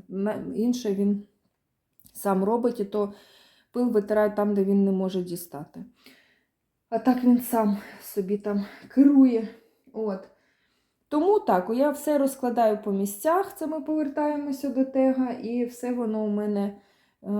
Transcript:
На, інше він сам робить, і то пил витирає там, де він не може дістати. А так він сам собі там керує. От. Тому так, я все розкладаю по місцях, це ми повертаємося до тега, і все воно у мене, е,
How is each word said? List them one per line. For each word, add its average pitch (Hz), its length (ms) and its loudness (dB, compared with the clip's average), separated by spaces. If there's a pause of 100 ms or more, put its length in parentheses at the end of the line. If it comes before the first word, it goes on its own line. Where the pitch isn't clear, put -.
На, 196 360 -4 (100)
інше 226 400 0
він 202 280 0 (920)
сам 190 300 -2
робить, 226 360 0
і 202 40 -4
то 202 280 -4 (600)
пил 247 180 0
витирає 214 400 2
там, 208 240 0
де 196 100 2
він 196 200 4
не 196 80 4
може 185 300 -2
дістати. 175 600 -12 (1080)
А 226 80 -2
так 247 260 2
він 247 160 6
сам 214 380 0 (240)
собі 202 360 -4
там 202 260 -4 (240)
керує. 262 600 6 (440)
От. 208 360 -6 (800)
Тому 370 320 2
так, 185 340 2
я 285 160 4
все 285 280 0
розкладаю 240 640 0
по 202 80 -4
місцях, 311 680 -2
це 320 80 -6
ми 311 140 -6
повертаємося 294 880 -4
до 262 160 0
тега, 262 460 0
і 233 340 -4
все 247 280 -6
воно 220 320 -2
у 214 40 -2
мене, 208 340 -2
е, 202 140 -6 (640)